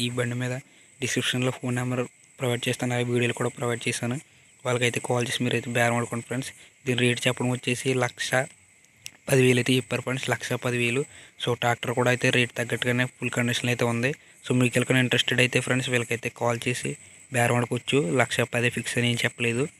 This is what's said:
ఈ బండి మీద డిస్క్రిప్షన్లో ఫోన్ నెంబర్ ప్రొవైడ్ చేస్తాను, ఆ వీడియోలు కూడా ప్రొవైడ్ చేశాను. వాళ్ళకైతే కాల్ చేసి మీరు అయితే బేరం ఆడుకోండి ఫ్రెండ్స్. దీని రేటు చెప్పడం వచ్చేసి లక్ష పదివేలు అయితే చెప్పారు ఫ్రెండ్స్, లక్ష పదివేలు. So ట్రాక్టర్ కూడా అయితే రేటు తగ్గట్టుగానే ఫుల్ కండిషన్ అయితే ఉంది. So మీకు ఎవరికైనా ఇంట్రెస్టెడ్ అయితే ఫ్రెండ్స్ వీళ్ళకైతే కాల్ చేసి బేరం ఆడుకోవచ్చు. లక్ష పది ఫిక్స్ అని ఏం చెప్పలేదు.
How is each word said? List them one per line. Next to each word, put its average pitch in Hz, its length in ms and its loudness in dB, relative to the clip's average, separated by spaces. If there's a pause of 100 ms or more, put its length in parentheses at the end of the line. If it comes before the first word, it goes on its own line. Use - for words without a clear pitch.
ఈ - 20 0 (120)
బండి 120 220 -2
మీద 123 140 -2 (480)
డిస్క్రిప్షన్లో 127 560 0
ఫోన్ 123 220 -2
నెంబర్ 123 220 -2 (380)
ప్రొవైడ్ 120 260 0
చేస్తాను, 123 300 0
ఆ - 20 2 (140)
వీడియోలు 120 260 2
కూడా 123 200 -2
ప్రొవైడ్ 120 280 -2
చేశాను. 120 320 -2 (460)
వాళ్ళకైతే 120 440 0
కాల్ 123 200 0
చేసి - 180 -4
మీరు 123 120 0
అయితే 117 200 -6
బేరం 120 220 2
ఆడుకోండి 117 300 -6
ఫ్రెండ్స్. 127 200 -6 (360)
దీని 123 180 0
రేటు 120 220 2
చెప్పడం 127 300 0
వచ్చేసి 123 320 -2 (160)
లక్ష - 260 -6 (1000)
పదివేలు 127 320 6
అయితే 131 160 2
చెప్పారు 123 300 -4
ఫ్రెండ్స్, 131 260 -6
లక్ష 123 320 -4
పదివేలు. 120 380 0 (400)
So 123 200 0
ట్రాక్టర్ 120 360 0
కూడా 123 140 4
అయితే 127 140 0 (100)
రేటు 120 220 0
తగ్గట్టుగానే 123 540 0
ఫుల్ 123 240 -6
కండిషన్ 120 360 0
అయితే 120 200 2
ఉంది. 120 180 0 (320)
So - 60 -6 (100)
మీకు 123 180 2
ఎవరికైనా 127 280 4
ఇంట్రెస్టెడ్ 123 400 2
అయితే 127 220 0
ఫ్రెండ్స్ 127 260 0
వీళ్ళకైతే 120 360 -2 (120)
కాల్ 120 260 0
చేసి 135 240 -4 (440)
బేరం 120 240 4
ఆడుకోవచ్చు. 127 400 0 (220)
లక్ష 117 340 0
పది 120 220 2
ఫిక్స్ - 220 -6
అని 120 140 2
ఏం 113 120 -2
చెప్పలేదు. 117 400 -2 (140)